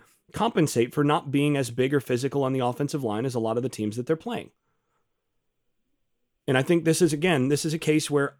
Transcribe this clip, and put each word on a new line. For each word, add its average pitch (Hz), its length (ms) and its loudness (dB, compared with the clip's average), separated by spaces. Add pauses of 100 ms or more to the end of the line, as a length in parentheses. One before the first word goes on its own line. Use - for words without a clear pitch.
(340)
compensate 147 600 0
for 147 100 0
not 147 280 0
being 143 240 2
as 127 160 -2
big 127 220 0
or 143 80 2
physical 131 420 -2
on 131 100 0
the 135 60 -2
offensive 135 440 -2
line 110 220 -2
as 123 100 -4
a 120 40 0
lot 113 160 -2
of 120 80 0
the 131 60 -4
teams 107 260 -4
that 120 100 -6
they're 160 100 0
playing. - 360 -10 (1900)
And 135 120 2
I 135 40 4
think 170 220 0
this 160 180 2
is, 160 120 4
again, 147 340 2
this 139 160 0
is 151 100 -2
a 160 60 -4
case 156 300 2
where 143 300 0